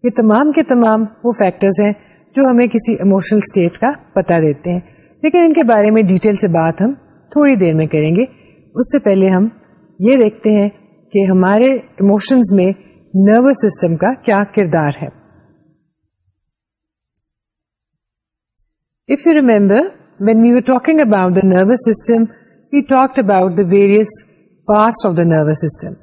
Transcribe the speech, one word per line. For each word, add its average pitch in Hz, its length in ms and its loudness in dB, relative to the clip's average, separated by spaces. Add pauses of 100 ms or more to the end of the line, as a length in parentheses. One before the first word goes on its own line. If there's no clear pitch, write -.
یہ 240 180 -4
تمام 233 340 2
کے 330 60 0 (100)
تمام 226 320 0 (200)
وہ 240 80 -2 (100)
فیکٹرز 196 420 -2
ہیں 208 80 -2 (420)
جو 269 160 2
ہمیں 240 240 2
کسی 226 200 -2 (100)
ایموشنل 196 400 0
اسٹیٹ 175 400 -4
کا 269 80 0 (240)
پتہ 170 320 0
دیتے 151 240 -6
ہیں، 180 80 -6 (420)
لیکن 311 220 0
ان 330 160 2
کے 240 140 0
بارے 208 240 2
میں 220 40 2 (120)
ڈیٹیل 196 220 0 (100)
سے - 20 0 (100)
بات 165 260 -2
ہم 269 100 -2 (380)
تھوڑی 285 320 2
دیر 165 180 0
میں 156 120 -2
کریں 156 220 0
گے۔ 233 80 0 (560)
اس 254 120 -4
سے 285 120 0
پہلے 190 300 2
ہم 190 120 0 (600)
یہ 262 160 4
دیکھتے 214 320 -2
ہیں 202 140 0 (440)
کہ 202 80 0 (100)
ہمارے 196 360 2 (340)
ایموشنز 202 540 0
میں 185 120 2 (600)
نروس 247 380 2
سسٹم 170 320 -2
کا 190 160 -2 (120)
کیا 202 160 0 (140)
کردار 160 480 -2
ہے۔ 147 40 -12 (4000)
If - 120 -10
you 330 100 2
remember, 214 420 2 (500)
when 226 160 2
we 240 100 4
were 247 160 0
talking 262 340 0
about 190 340 0
the 190 120 0
nervous 190 380 0
system, 226 380 -2 (460)
we 277 180 0
talked 269 320 0
about 185 340 0
the 202 80 0 (100)
various 202 380 2 (600)
parts 214 360 0
of 175 120 -4
the 170 40 2
nervous 156 420 0
system - 360 -10